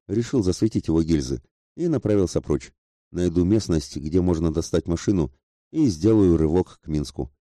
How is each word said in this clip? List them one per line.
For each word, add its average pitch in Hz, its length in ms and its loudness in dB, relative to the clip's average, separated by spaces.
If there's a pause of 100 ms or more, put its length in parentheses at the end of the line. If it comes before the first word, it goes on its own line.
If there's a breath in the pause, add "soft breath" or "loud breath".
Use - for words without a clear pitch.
решил 117 340 -2
засветить 92 460 -2
его 82 140 2
гильзы, 69 400 -2 (340)
и 175 120 -4
направился 104 520 0
прочь. - 320 -4 (400)
Найду 87 320 0
местность, 90 520 0
где 78 240 -2
можно 85 320 0
достать 80 340 -2
машину, 82 460 -2 (400)
и 151 140 0
сделаю 95 500 4
рывок 80 460 0
к - 60 -20
Минску. 73 420 -6 (120)